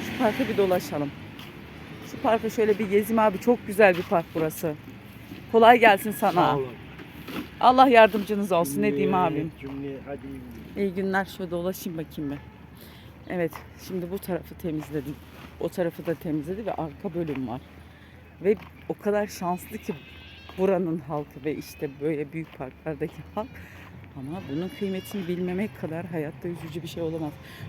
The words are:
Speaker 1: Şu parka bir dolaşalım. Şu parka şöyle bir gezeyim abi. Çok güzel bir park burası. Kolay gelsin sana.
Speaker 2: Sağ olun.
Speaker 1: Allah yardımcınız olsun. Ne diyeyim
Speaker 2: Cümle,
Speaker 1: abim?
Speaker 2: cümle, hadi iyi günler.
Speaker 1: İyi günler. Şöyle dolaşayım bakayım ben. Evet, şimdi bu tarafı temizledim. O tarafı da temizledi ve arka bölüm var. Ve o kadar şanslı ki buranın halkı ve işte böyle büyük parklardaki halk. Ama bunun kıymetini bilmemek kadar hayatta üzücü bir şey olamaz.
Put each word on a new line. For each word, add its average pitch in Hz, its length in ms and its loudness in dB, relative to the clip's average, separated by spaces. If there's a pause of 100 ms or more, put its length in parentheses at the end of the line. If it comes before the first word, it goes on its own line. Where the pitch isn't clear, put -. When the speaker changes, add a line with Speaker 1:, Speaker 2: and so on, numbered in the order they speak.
Speaker 1:
Şu - 180 -4
parka 220 240 2
bir 208 100 -2
dolaşalım. 180 540 0 (1000)
Şu - 100 -12
parka 226 280 2
şöyle 208 300 2
bir 214 100 -2
gezeyim 214 300 4
abi. 214 200 4
Çok - 280 4
güzel 196 300 8
bir 180 60 -2
park 170 220 2 (100)
burası. 156 380 -2 (760)
Kolay 233 280 10
gelsin 214 320 6
sana. 196 220 2
Speaker 2:
Sağ 147 240 6
olun. 131 100 -2 (920)
Speaker 1:
Allah 254 280 8
yardımcınız 214 640 6
olsun. 165 300 2
Ne 143 100 4
diyeyim 143 200 2
Speaker 2:
Cümle, 190 60 4
Speaker 1:
abim? 160 340 0 (100)
Speaker 2:
cümle, 139 440 -8
hadi 139 220 -8
iyi 135 120 -12 (360)
günler. 202 140 0
Speaker 1:
İyi 180 60 -6
günler. 190 300 0
Şöyle 185 260 -8
dolaşayım 175 460 -4
bakayım 151 340 -6
ben. 143 60 -6 (1000)
Evet, 165 160 0 (360)
şimdi 175 240 -6
bu 202 80 -6
tarafı - 360 -6
temizledim. 147 600 -6 (440)
O 165 100 -2
tarafı 170 360 -4
da 170 100 0
temizledi 170 500 -4
ve 190 80 -2
arka 156 420 -6
bölüm 147 320 -4
var. 117 140 -6 (840)
Ve 202 120 4 (340)
o 165 40 -2
kadar 208 340 -2
şanslı 180 500 -6
ki - 160 -8 (640)
buranın 180 500 2
halkı 147 380 -8
ve 147 100 -2
işte - 340 -8 (120)
böyle 147 320 -4
büyük 165 240 -10
parklardaki 151 560 -8 (220)
halk. 214 120 -4 (720)
Ama 143 240 -8 (100)
bunun 170 180 -4 (100)
kıymetini 190 480 -6
bilmemek 180 540 -4
kadar 165 240 -6
hayatta 165 420 -6
üzücü 165 360 -8
bir 170 40 -10
şey 170 160 -6
olamaz. 160 300 -4 (360)